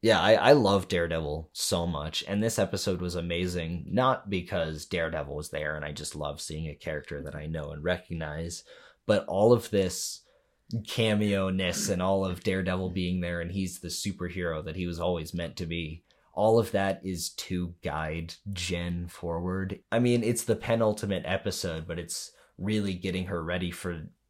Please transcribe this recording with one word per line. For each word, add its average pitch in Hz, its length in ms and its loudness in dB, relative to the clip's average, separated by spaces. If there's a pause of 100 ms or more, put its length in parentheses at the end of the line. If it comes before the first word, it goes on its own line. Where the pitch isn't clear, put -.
Yeah, 107 180 6
I, 104 140 8
I 107 160 8
love 101 380 6
Daredevil 82 640 0
so 85 340 0
much, 78 400 -4
and 104 160 0
this 113 160 0
episode 95 420 0
was 87 140 -4
amazing, 87 760 -2
not 123 400 2
because 85 560 -2
Daredevil 80 500 -2
was 78 140 -8
there 76 260 -4
and 76 80 -6
I 76 80 -6
just 76 240 -10
love 73 240 -6
seeing 78 280 -6
a 73 80 -8
character 76 480 -8
that 73 120 -10
I 76 120 -8
know 76 240 -6
and 76 120 -12
recognize, 82 800 -4 (440)
but 104 180 4
all 107 280 8
of 113 180 2
this 95 500 0 (640)
cameo-ness 98 1040 2
and 90 120 0
all 95 240 2
of 90 180 -4
Daredevil 92 480 0
being 90 300 0
there 87 200 -4
and 85 100 -6
he's 95 280 -4
the 87 80 -10
superhero 87 760 -4
that 78 100 -8
he 90 120 -2
was 85 120 -6
always 85 340 -2
meant 85 240 -4
to 90 80 -4
be, 82 380 -6 (300)
all 110 260 6
of 110 120 0
that 98 320 0
is 90 260 -4
to 90 440 -4 (100)
guide 80 520 -4 (180)
Jen 87 540 -4
forward. 90 720 -4 (120)
I 117 80 4
mean, 120 240 4
it's 120 200 0
the - 120 2
penultimate 107 680 0
episode, 87 640 -2
but 85 120 -6
it's - 320 -8 (260)
really 101 360 0
getting 90 320 -2
her 87 180 -2
ready 87 280 0
for 85 320 -6 (260)